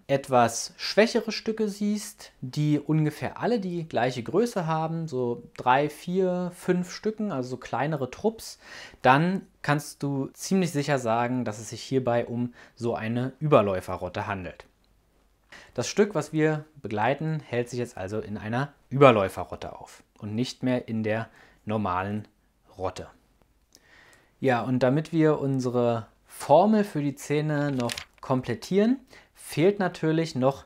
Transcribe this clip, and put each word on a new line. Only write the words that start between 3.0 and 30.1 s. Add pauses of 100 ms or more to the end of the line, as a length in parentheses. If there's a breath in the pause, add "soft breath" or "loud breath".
alle
die
gleiche
Größe
haben,
so (120)
drei,
vier,
fünf
Stücken,
also
so
kleinere
Trupps, (420 loud breath)
dann (180)
kannst
du
ziemlich
sicher
sagen,
dass
es
sich
hierbei
um (220 loud breath)
so
eine
Überläuferrotte
handelt. (1080 loud breath)
Das
Stück,
was
wir (160)
begleiten,
hält
sich
jetzt
also
in
einer (160)
Überläuferrotte
auf (140)
und
nicht
mehr
in
der (360 soft breath)
normalen (500)
Rotte. (1300 soft breath)
Ja,
und
damit
wir
unsere (180)
Formel
für
die
Zähne
noch (280)
komplettieren, (360 loud breath)
fehlt
natürlich